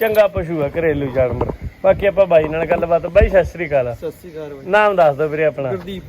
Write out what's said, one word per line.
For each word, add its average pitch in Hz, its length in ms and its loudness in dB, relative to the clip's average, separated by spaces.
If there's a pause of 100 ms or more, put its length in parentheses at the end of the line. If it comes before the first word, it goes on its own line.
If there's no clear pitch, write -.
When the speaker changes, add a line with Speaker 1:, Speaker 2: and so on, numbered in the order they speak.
Speaker 1:
ਚੰਗਾ 214 260 4
ਪਸ਼ੂ 175 360 -4
ਆ, 143 60 -2
ਘਰੇਲੂ 147 380 -2
ਜਾਨਵਰ। 123 460 -2 (300)
ਬਾਕੀ 185 240 2
ਆਪਾਂ 190 200 2
ਬਾਈ 165 180 4
ਨਾਲ 156 200 -4
ਗੱਲਬਾਤ। 165 420 0
ਬਾਈ 196 220 4
ਸਤਿ 185 160 4
ਸ੍ਰੀ 170 220 -8
ਅਕਾਲ। 127 280 0
Speaker 2:
ਸਤਿ 156 160 -10
ਸ੍ਰੀ 175 220 -18
ਅਕਾਲ 151 220 -14
ਬਾਈ। 135 120 -16
Speaker 1:
ਨਾਮ 208 300 2
ਦੱਸ 156 200 4
ਦਿਓ 156 120 -2
ਵੀਰੇ 151 160 -2
ਆਪਣਾ। 139 240 -2
Speaker 2:
ਗੁਰਦੀਪ 180 400 -8